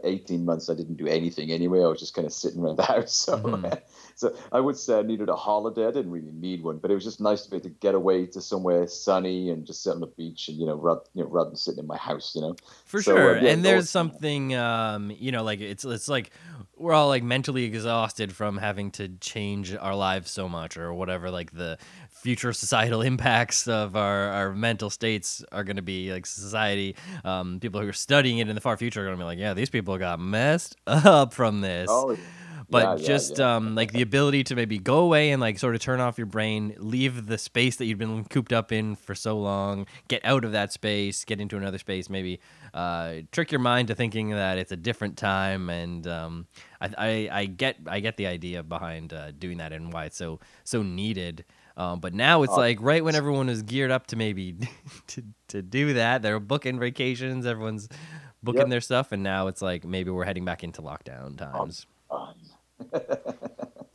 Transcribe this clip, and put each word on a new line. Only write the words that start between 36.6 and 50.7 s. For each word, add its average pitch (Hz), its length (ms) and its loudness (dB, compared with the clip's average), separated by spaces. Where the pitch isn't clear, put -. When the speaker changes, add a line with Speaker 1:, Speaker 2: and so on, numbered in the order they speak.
Speaker 2:
leave 120 500 0
the 110 100 0
space 123 380 2
that 123 100 -4
you've 110 140 0
been 110 260 -2
cooped 123 280 0
up 113 180 2
in 110 240 0
for - 200 -10
so 110 220 -2
long, 98 480 0
get - 160 -2
out 127 220 4
of 107 80 -4
that 101 200 0
space, 101 520 -2
get 107 160 -4
into 104 160 -6
another 98 200 -4
space, 92 320 -6
maybe, 92 300 -6
uh, 85 420 -4
trick 165 200 -2
your 147 80 2
mind 123 300 4
to 110 60 -2
thinking 110 360 -2
that 95 260 0
it's 92 140 -4
a 95 60 -6
different 104 400 -4
time. 95 520 0
And, 85 380 -6
um, 85 400 -8
I, 95 160 -4
I, 110 320 -2
I 101 60 -2
get, 98 400 -4
I 87 140 -4
get 110 180 -4
the 98 100 -2
idea 87 360 -6
behind, 82 500 -8
uh, 76 180 -12
doing 87 260 -10
that 80 160 -10
and 80 200 -10
why 82 120 -6
it's - 120 -12
so, 82 220 -8
so 117 200 -2